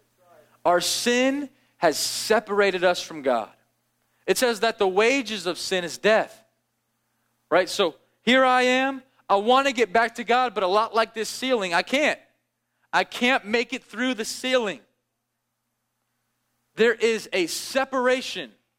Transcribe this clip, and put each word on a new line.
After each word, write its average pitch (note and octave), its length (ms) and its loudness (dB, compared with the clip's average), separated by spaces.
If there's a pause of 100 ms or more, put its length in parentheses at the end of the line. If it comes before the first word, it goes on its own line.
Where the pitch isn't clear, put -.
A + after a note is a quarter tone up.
(640)
Our F3 160 4
sin C4 680 0 (280)
has D#3 200 2
separated G3+ 840 0
us F3+ 180 2
from D#3+ 200 -12
God. A#2+ 280 0 (760)
It F#3+ 120 0
says A#3 220 0
that A3+ 180 0
the G3+ 80 2
wages G#3+ 580 0
of E3+ 140 -6
sin F#3 240 -4
is D3+ 160 -10
death, G3+ 460 0 (1040)
right? F3 180 2
So F#3 280 -2 (260)
here C4 220 4
I B3+ 180 4
am. C4 400 0 (260)
I G3 80 4
wanna B3+ 360 2
get A3 200 0
back A3+ 220 2
to B3 100 -10
God, B3 300 0
but G#3 80 -4
a F#3 60 0
lot G#3 260 0
like A3 180 0
this G#3+ 160 -8
ceiling, G#3+ 460 -2
I F3+ 80 2
can't. C4 360 0 (760)
I F#3 100 2
can't B3 420 0
make A#3 260 -2
it B3 100 -8
through B3 320 -4
the G#3+ 100 -8
ceiling. A#3+ 560 -2 (2000)
There A3+ 160 4
is A3+ 400 -2
a F3+ 140 0
separation B3+ 1040 -4 (260)